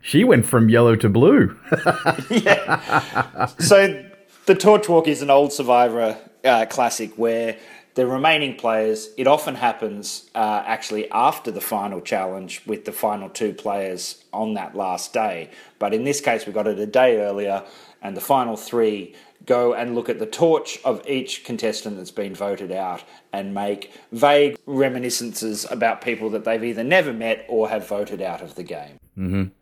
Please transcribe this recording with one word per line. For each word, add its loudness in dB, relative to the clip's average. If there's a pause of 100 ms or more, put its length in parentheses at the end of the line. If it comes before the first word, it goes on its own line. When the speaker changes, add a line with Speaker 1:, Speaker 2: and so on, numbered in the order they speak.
Speaker 1:
"She 4
went 6
from 4
yellow 8
to 2
blue." 6
<laughs> -2
Speaker 2:
Yeah. 0 (140)
So 6 (420)
the 6
torch 6
walk 4
is -2
an -4
old 6
Survivor, 2 (260)
uh, 4
classic -2
where -2 (380)
the 2
remaining 0
players, -2
it 0
often 2
happens, -6
uh, 0
actually -6
after 0
the -10
final -6
challenge -6
with -8
the -8
final -4
two -4
players -8 (100)
on -4
that -10
last -6
day. -4 (280)
But -2
in -2
this -2
case, -2
we -12
got -2
it -4
a -4
day 4
earlier, -4 (380)
and -10
the -10
final 0
three -4 (300)
go 2
and -6
look -6
at -4
the -4
torch 0
of -2
each -6
contestant -6
that's -16
been -8
voted -6
out -8 (300)
and -8
make -6 (220)
vague 4
reminiscences -4
about -2
people -6
that -6
they've -2
either -6
never 2
met -6
or 0
have -6
voted -6
out -8
of -18
the -12
game. -14 (200)
Speaker 1:
Mm-hmm. -2 (180)